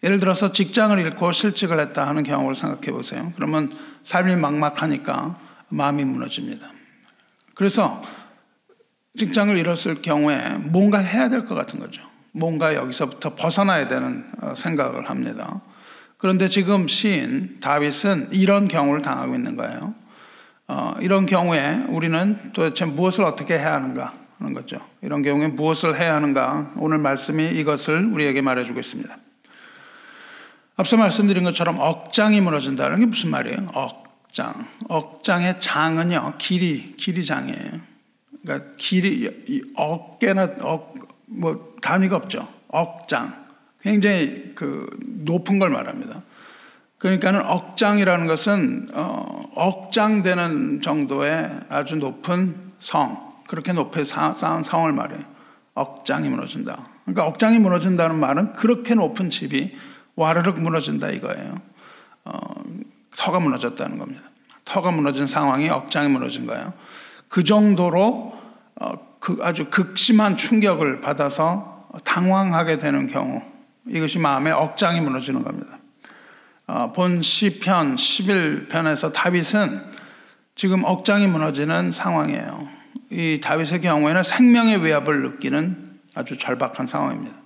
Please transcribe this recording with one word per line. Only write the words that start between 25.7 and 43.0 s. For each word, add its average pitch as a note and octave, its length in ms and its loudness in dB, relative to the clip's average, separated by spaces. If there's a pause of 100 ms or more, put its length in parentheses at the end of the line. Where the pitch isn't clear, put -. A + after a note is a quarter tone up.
해야 E3 160 2
하는가, C#3+ 600 0
오늘 D#3 220 0
말씀이 D3 520 0
이것을 D#3 640 0
우리에게 C#3+ 300 2
말해주고 B2 360 0
있습니다. - 380 -10 (1600)
앞서 G3 180 4
말씀드린 G3+ 460 6
것처럼 E3+ 380 0
억장이 G#3 600 4
무너진다는 C#3+ 600 2
게 A#3+ 60 6
무슨 F#3 240 0
말이에요? C3+ 440 -4
억장. - 920 -8 (200)
억장의 F3 680 -2
장은요, D#3+ 800 0
길이, F3 580 -2
길이 F3+ 300 -4
장이에요. - 540 -6 (640)
그러니까 C#3+ 340 -8
길이, F3 520 0 (200)
이 C#3 120 -2 (140)
억개나 F3 760 0 (100)
억, D#3 340 -6 (320)
뭐 E3+ 560 -6
단위가 F#3+ 320 2
없죠. - 320 -4 (220)
억장. - 800 -4 (360)